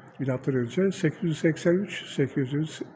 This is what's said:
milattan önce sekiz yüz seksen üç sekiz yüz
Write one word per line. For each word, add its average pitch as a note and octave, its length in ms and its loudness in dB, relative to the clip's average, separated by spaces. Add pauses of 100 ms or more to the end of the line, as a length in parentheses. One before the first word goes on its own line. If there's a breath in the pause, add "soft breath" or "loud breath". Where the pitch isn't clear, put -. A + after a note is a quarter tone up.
(180)
milattan C3 360 -2
önce C3 360 2
sekiz D#3 320 0
yüz E3 160 0
seksen E3+ 340 4
üç - 340 -2
sekiz C3+ 460 0
yüz D#3 300 -2 (140)